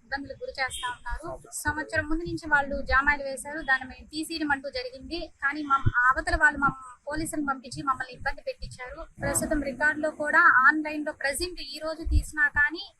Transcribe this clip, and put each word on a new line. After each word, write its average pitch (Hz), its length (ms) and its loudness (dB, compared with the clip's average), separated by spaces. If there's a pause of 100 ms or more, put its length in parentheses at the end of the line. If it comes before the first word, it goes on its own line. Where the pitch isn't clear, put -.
ఇబ్బందులు 269 360 -8
గురి 254 180 -10
చేస్తా 254 280 -4 (100)
ఉన్నారు. 240 300 -8 (380)
సంవత్సరం 302 440 -2
ముందు 320 200 0
నుంచి 330 240 -6
వాళ్ళు 285 220 2 (140)
జామాయిలు 277 400 4
వేశారు, 285 300 -8 (100)
దాన్ని 262 220 2
మేము 254 220 -18
తీసేయడం 311 420 -4
అంటూ 277 120 -8 (100)
జరిగింది. 262 420 -8 (240)
కానీ 285 180 -2 (100)
మా 269 60 4 (320)
అవతల 320 340 2
వాళ్ళు 294 220 6
మా 269 40 6 (380)
పోలీసులను 311 440 -4
పంపించి 269 280 -8 (100)
మమ్మల్ని 254 280 -2
ఇబ్బంది - 300 -6
పెట్టించారు. 508 520 -12 (220)
ప్రస్తుతం 311 400 0 (100)
రికార్డులో 302 400 0 (120)
కూడా 302 180 4 (260)
ఆన్లైన్ 302 420 2
లో 294 40 -8 (100)
ప్రజెంట్ 330 380 -2 (140)
ఈ - 100 -12
రోజు 320 180 -6 (100)
తీసినా 302 320 4 (140)
కానీ 302 240 2 (160)